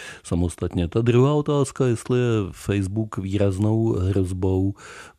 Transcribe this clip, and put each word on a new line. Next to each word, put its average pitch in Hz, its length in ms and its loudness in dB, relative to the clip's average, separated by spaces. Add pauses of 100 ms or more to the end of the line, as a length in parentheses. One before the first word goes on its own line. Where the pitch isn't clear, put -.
(240)
samostatně. 87 640 -2
Ta 113 140 0
druhá 123 320 4
otázka, 147 520 0
jestli 123 320 0
je 123 60 2 (280)
Facebook 101 640 -2
výraznou 101 720 0
hrozbou 95 840 0 (440)